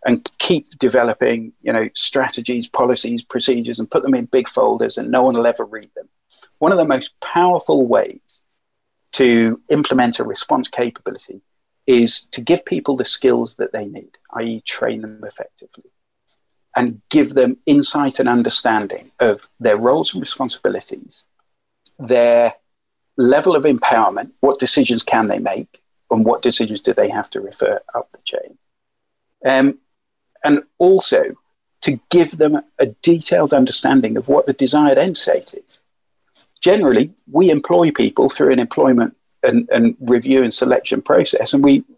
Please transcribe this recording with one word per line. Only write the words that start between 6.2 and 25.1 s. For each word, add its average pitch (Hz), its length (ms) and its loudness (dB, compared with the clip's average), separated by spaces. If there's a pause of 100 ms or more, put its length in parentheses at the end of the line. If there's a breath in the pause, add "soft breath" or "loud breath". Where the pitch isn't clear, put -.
One 165 140 2
of 185 40 2
the 160 80 2
most 131 360 -4
powerful 165 680 0
ways - 580 -4 (680)
to 117 560 2
implement 131 500 0
a 123 40 -6
response 120 440 -4
capability 107 720 -10 (460)
is 120 380 2
to - 160 -10
give 160 240 -2
people - 320 -4
the - 80 -4
skills 120 500 0
that - 160 -6
they 107 140 -8
need, - 320 -18 (160)
i 113 100 -10
e 113 180 -8
train 117 400 -6
them 107 240 -18
effectively, - 680 -20 (840)
and 120 340 -4
give - 240 0
them 127 320 2
insight 143 540 0
and 127 100 0
understanding 117 880 -2
of 110 280 0 (120)
their 110 180 2
roles 131 360 0
and 131 80 -6
responsibilities, - 1040 -8 (720)
their 120 580 2 (600)
level 147 380 4
of 139 80 0
empowerment, 110 680 0 (100)
what 135 180 2
decisions 120 440 0
can 113 220 0